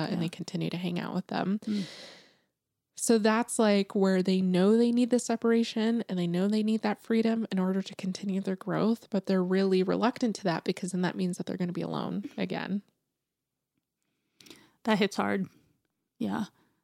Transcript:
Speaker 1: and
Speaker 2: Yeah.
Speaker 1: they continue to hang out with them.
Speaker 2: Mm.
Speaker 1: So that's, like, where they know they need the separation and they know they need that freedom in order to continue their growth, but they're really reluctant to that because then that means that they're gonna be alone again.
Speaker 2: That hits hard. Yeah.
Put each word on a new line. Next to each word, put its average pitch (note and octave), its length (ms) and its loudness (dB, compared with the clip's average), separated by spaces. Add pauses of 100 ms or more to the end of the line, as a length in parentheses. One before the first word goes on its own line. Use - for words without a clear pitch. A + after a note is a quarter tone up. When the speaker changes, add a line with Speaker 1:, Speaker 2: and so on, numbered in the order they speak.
Speaker 1:
and G3+ 40 -4
Speaker 2:
Yeah. F3 60 -2
Speaker 1:
they E3 100 -2
continue E3 400 -6
to E3+ 80 -6
hang F3 200 -4
out - 160 -6
with F#3 140 -4
them. G3 380 -2
Speaker 2:
Mm. G#3 180 -2 (1120)
Speaker 1:
So A#3 220 2
that's, A3 420 0
like, G3+ 360 2
where F#3+ 280 4
they F#3+ 180 2
know F#3+ 360 4
they A#3+ 160 4
need A#3+ 160 2
the B3 100 2
separation A3+ 880 0
and F#3 120 -4
they F3 80 0
know F3 200 0
they G#3+ 160 0
need A3 200 0
that G#3 180 -2
freedom A3+ 500 0
in F#3+ 80 0
order F#3+ 220 2
to - 140 -8
continue F#3+ 460 -4
their F#3+ 140 -2
growth, F#3 540 -2
but G3 160 -2
they're F#3+ 180 2
really F#3 400 4
reluctant G3+ 540 0
to - 80 -16
that E3 200 0
because F3+ 260 -4
then F3+ 100 -2
that F3+ 160 0
means F3+ 200 -2
that F3 100 -6
they're - 100 -6
gonna F3+ 160 -2
be E3+ 80 -4
alone - 420 -4 (140)
again. F#3+ 440 -4 (2000)
Speaker 2:
That G#3+ 140 4
hits G3 180 0
hard. G3+ 300 0 (720)
Yeah. G#3 280 -4 (380)